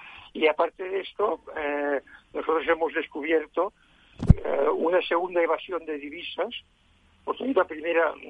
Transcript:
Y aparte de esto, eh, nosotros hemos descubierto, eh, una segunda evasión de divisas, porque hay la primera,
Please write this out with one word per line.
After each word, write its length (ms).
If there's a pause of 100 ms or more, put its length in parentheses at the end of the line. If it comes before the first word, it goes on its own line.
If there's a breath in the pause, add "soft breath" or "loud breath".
(340 loud breath)
Y 140
aparte 360
de 180
esto, 400 (140)
eh, 440 (340 soft breath)
nosotros 340
hemos 260
descubierto, 800 (680 soft breath)
eh, 300
una 280
segunda 420
evasión 420
de 140
divisas, 500 (760)
porque 180
hay 100
la 120
primera, 480 (160)